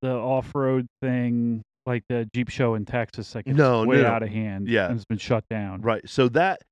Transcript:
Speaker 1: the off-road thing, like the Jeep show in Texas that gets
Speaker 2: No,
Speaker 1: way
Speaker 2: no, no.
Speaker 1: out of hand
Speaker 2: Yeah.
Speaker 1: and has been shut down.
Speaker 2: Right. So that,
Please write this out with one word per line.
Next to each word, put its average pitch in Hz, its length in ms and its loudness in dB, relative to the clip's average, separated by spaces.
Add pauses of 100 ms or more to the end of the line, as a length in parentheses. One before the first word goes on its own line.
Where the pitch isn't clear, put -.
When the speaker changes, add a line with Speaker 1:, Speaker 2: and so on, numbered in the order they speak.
Speaker 1:
the 131 100 -2
off-road 131 760 0 (140)
thing, 120 600 0 (240)
like 120 240 -2
the 117 240 -2
Jeep 120 160 -2
show 117 240 0
in 107 100 -2
Texas 117 480 -6
that 113 140 -10
gets 135 100 0
Speaker 2:
No, 127 300 6
Speaker 1:
way 131 100 4
Speaker 2:
no, 135 60 6
no. 117 80 4
Speaker 1:
out 113 120 -2
of 107 60 -4
hand 104 400 -4
Speaker 2:
Yeah. 107 180 2
Speaker 1:
and 120 100 -2
has 101 100 -8
been 110 120 -4
shut 113 300 -2
down. 101 320 -6
Speaker 2:
Right. 110 280 -2
So 127 200 4
that, 170 320 2 (120)